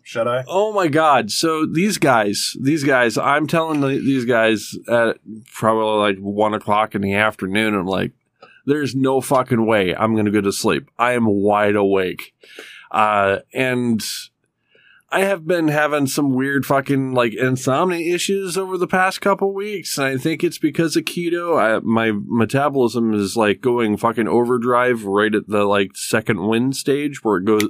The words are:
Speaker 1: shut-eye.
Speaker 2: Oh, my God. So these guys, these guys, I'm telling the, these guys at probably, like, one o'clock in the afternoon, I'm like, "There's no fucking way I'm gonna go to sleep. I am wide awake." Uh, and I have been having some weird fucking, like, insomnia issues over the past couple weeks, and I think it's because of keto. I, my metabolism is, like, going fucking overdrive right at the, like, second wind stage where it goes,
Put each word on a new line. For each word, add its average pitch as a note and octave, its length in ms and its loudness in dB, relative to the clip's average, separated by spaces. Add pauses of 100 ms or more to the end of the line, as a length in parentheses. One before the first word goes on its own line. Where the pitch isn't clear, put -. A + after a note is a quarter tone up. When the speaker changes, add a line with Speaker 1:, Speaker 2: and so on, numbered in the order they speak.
Speaker 1:
shut-eye. A#2+ 440 -4
Speaker 2:
Oh, F#3 280 0
my F#3+ 140 2
God. C#3 420 4
So D#3+ 340 -2
these E3 320 0
guys, A2 640 0
these C#3 240 0
guys, B2 320 2
I'm D3 300 0
telling D#3+ 340 0
the, C#3 80 0 (120)
these B2+ 260 0
guys A2+ 500 0 (100)
at A#2 300 2 (380)
probably, G#2+ 580 2
like, F#2+ 60 -10
one G2+ 340 0
o'clock G#2+ 420 -2
in G#2 60 -4
the G2 140 -2
afternoon, G#2+ 600 0
I'm F#2 120 -2
like, F#2 260 -2 (540)
"There's C#3 280 -2
no C3+ 280 0
fucking B2+ 420 2
way G#2 320 2
I'm A2 180 0
gonna G#2+ 160 2
go G#2 120 2
to G2 100 2
sleep. E2 460 -2
I A#2+ 140 0
am A#2+ 120 0
wide G#2 520 2
awake." G2 580 0 (560)
Uh, G2+ 500 2 (120)
and B2 500 -2 (1080)
I F3 100 0
have F#3+ 260 -2
been E3 220 0
having D3 380 0
some C#3 260 0
weird C3+ 320 0
fucking, C3+ 480 0
like, A#2+ 220 2
insomnia D3+ 800 0
issues F#3+ 420 -4
over F#3 220 -4
the F3 80 -2
past F#3 340 0
couple G3 320 0
weeks, G3 460 -8
and C#3 80 0
I C3+ 100 -2
think D#3 260 -4
it's E3+ 140 0
because D#3+ 400 0
of D#3+ 80 0
keto. E3+ 560 -4
I, A2 200 2
my A2+ 340 0
metabolism A#2 1000 0
is, G2+ 240 0
like, G#2 240 2
going A#2 380 0
fucking A#2 280 0
overdrive A#2+ 800 0
right G#2 300 2
at G#2+ 140 -2
the, G#2 160 0
like, G2+ 340 0
second G#2+ 500 -2
wind B2 280 0
stage C#3+ 460 -4
where G#2+ 140 2
it F2+ 80 -2
goes, G#2+ 260 2